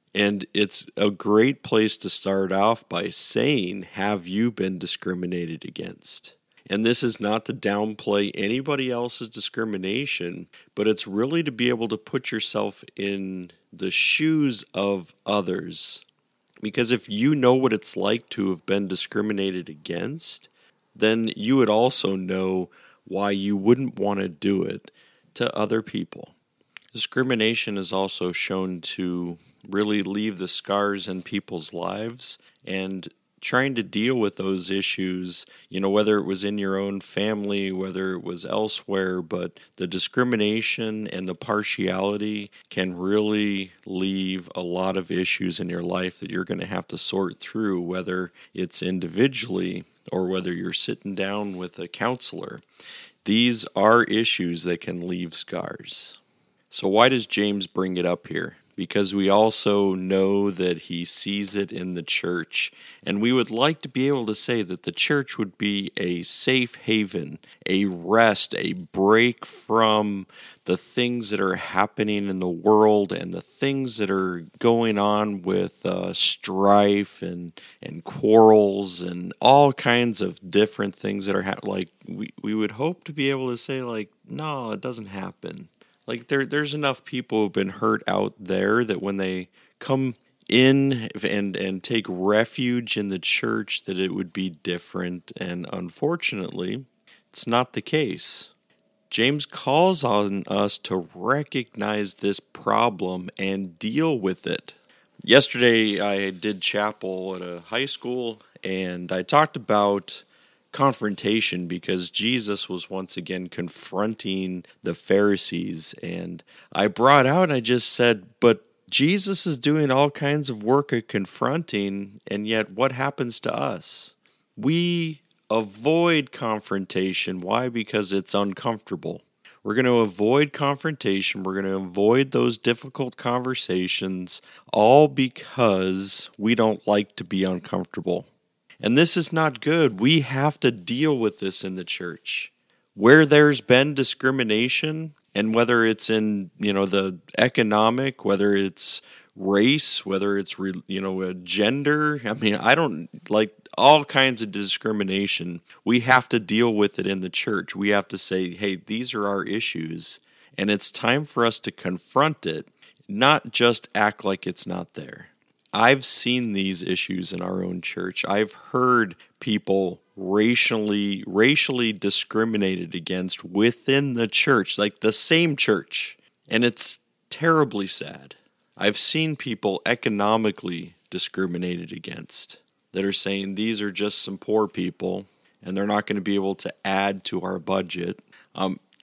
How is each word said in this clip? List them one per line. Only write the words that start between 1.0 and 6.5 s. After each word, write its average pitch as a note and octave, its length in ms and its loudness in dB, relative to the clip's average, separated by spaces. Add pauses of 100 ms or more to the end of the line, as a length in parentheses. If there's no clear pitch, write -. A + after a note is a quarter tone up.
great A2 500 4
place A2 360 2
to F#2+ 120 -4
start G2 400 0
off G2+ 380 0
by F2 220 -4
saying, A2 720 0 (100)
"Have G2 340 -2
you G#2+ 240 0
been F#2+ 260 -4
discriminated F2 880 -4
against?" - 720 -10 (340)